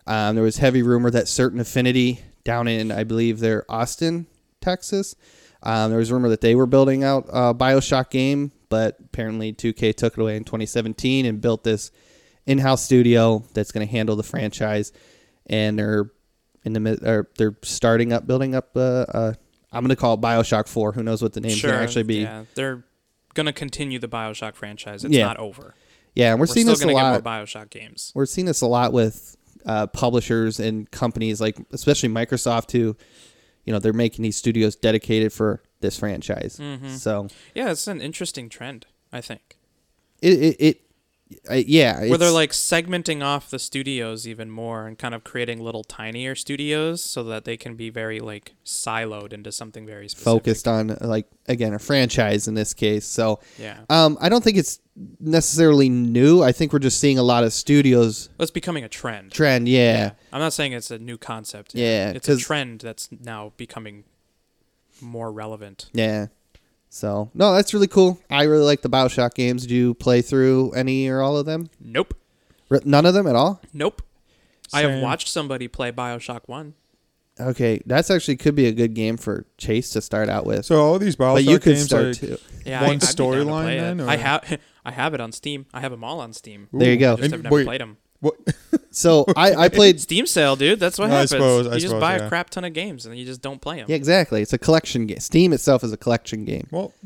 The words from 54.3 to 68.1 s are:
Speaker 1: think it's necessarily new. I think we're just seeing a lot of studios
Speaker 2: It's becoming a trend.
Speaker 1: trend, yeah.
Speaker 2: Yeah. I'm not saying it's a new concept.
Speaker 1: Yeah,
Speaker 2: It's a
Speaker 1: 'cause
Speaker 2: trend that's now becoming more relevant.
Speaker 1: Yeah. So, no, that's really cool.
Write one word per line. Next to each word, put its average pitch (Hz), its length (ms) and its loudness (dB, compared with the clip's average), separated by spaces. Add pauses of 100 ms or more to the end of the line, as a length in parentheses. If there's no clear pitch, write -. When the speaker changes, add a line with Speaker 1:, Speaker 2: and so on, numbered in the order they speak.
Speaker 1:
think 214 140 4
it's - 240 -2 (400)
necessarily 156 680 4
new. 123 560 6
I 127 80 6
think 151 220 -2
we're 147 60 2
just 135 200 0
seeing 139 180 4
a 127 60 2
lot 120 220 4
of 110 80 0
studios 127 720 4 (100)
Speaker 2:
It's 160 140 -4
becoming 160 320 -8
a 110 60 -16
trend. 104 420 -14
Speaker 1:
trend, 127 380 2
yeah. 127 100 6 (180)
Speaker 2:
Yeah. 104 140 -2 (220)
I'm 139 80 -4
not 156 100 -2
saying 139 220 -4
it's 120 180 -12
a 117 80 -12
new 120 180 -14
concept. 107 560 -14
Speaker 1:
Yeah, 110 380 0
Speaker 2:
It's - 160 -10
a 143 60 6
Speaker 1:
'cause 123 80 0
Speaker 2:
trend 123 400 -6
that's 113 280 -14
now 110 460 -16
becoming 104 480 -18 (960)
more 117 320 -12
relevant. 107 640 -16
Speaker 1:
Yeah. 107 340 0 (640)
So, 104 440 -6
no, 185 200 4
that's 202 200 2
really 202 140 2
cool. 185 320 4 (100)